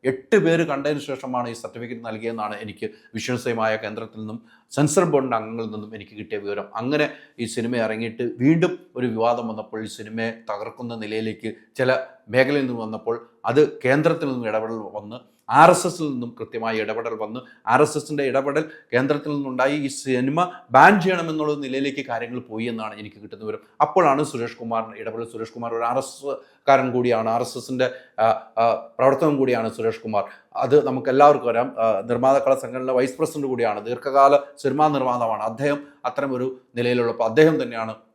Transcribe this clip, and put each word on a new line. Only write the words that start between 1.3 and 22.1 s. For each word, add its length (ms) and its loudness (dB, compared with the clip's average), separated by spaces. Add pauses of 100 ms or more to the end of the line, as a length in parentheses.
ഈ 40 -8
സർട്ടിഫിക്കറ്റ് 520 -12
നൽകിയെന്നാണ് 500 -8
എനിക്ക് 360 -10 (240)
വിശ്വസനീയമായ 600 -2
കേന്ദ്രത്തിൽ 420 -10
നിന്നും 240 -12 (280)
സെൻസർ 340 4
ബോർഡിൻ്റെ 320 0
അംഗങ്ങളിൽ 340 -6
നിന്നും 240 -12
എനിക്ക് 220 -16
കിട്ടിയ 220 -8
വിവരം. 260 -6 (100)
അങ്ങനെ 360 0 (280)
ഈ 60 -4
സിനിമ 320 -4
ഇറങ്ങിയിട്ട് 640 -4
വീണ്ടും 400 4 (180)
ഒരു 100 -2
വിവാദം 420 0
വന്നപ്പോൾ 360 -10
ഈ 20 -10
സിനിമയെ 440 -6 (200)
തകർക്കുന്ന 460 -10
നിലയിലേക്ക് 560 -6 (240)
ചില 220 2 (300)
മേഖലയിൽ 380 4
നിന്ന് 160 -6
വന്നപ്പോൾ 460 -6 (160)
അത് 400 4
കേന്ദ്രത്തിൽ 420 2
നിന്നും 220 -4
ഇടപെടൽ 260 -4
വന്ന്, 640 -14 (140)
ആർ 200 10
എസ് 160 4
എസിൽ 260 -4
നിന്നും 260 -8
കൃത്യമായ 380 -6
ഇടപെടൽ 380 -4
വന്ന്, 260 -8 (260)
ആർ 160 6
എസ് 160 0
എസിൻ്റെ 260 -4
ഇടപെടൽ 400 0 (280)
കേന്ദ്രത്തിൽ 380 0
നിന്നുണ്ടായി. 460 0
ഈ 120 -4
സിനിമ 600 -2 (200)
ബാൻ 300 8
ചെയ്യണമെന്നുള്ള 540 -2
നിലയിലേക്ക് 520 -4
കാര്യങ്ങൾ 320 -6